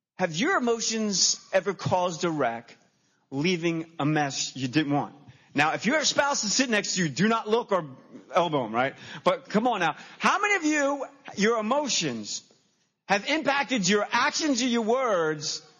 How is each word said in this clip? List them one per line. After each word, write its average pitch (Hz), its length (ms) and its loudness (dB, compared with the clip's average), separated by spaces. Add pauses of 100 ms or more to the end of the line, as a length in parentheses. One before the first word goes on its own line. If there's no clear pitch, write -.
(180)
have 175 180 0
your 320 220 2
emotions 226 840 0 (120)
ever 190 220 0
caused 180 500 0
a 180 60 2
wreck, 120 480 -2 (540)
leaving 165 540 0 (120)
a 143 80 0
mess 147 500 0
you 131 120 -2
didn't 143 260 0
want? 127 220 -2 (400)
Now, 147 180 2
if 151 140 -4
your 294 160 2
spouse 285 400 2
is 202 100 -2
sitting 254 200 0
next 202 200 0
to - 80 -2
you, 165 80 0
do 147 180 2
not 220 220 0
look 220 220 0
or 180 140 0 (500)
elbow 160 300 2
him, 107 60 -8
right? 127 220 0 (300)
But 180 260 0
come 214 180 2
on 226 120 0
now. 160 160 0 (240)
How 285 200 4
many 415 160 2
of 349 80 0
you, 285 420 0 (320)
your 220 200 2
emotions 214 880 -2 (640)
have 202 200 0
impacted 262 600 0
your 208 220 2
actions 269 500 0
or 262 60 2
your 233 160 0
words 202 800 0 (160)